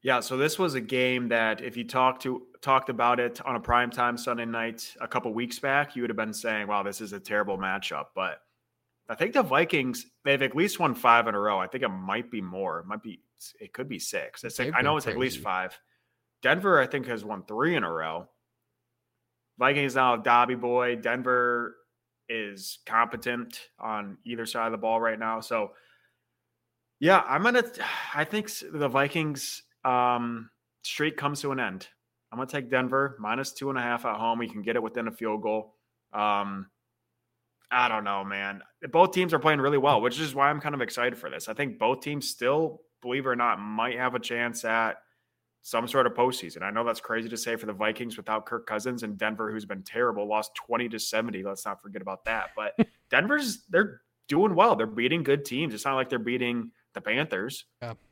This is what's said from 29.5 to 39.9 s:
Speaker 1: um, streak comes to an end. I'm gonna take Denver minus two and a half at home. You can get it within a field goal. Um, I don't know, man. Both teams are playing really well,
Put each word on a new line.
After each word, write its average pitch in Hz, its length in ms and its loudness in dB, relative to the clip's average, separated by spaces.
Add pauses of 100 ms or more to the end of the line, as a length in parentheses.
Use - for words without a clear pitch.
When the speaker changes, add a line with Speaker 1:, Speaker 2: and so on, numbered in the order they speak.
Speaker 1:
um, 120 680 2 (340)
streak 151 340 -2
comes 143 240 -4
to 143 100 -4
an 131 80 -4
end. 95 280 -6 (440)
I'm 110 60 -10
gonna 131 120 -6
take 131 200 -6
Denver 127 500 2
minus 117 340 -4
two 139 160 -4
and 135 100 -2
a - 20 -2
half 120 240 -2
at 110 120 0
home. 117 240 0
You 117 80 -4
can 107 120 -10
get 113 140 0
it 117 80 2
within 117 240 -4
a 110 40 -6
field 107 300 -4
goal. 107 340 -4 (380)
Um, 101 540 0 (1040)
I 123 160 4
don't 110 160 0
know, 101 200 -2
man. 98 380 -6 (300)
Both 185 200 6
teams 180 220 2
are 147 60 2
playing 151 220 4
really 143 160 4
well, 135 240 6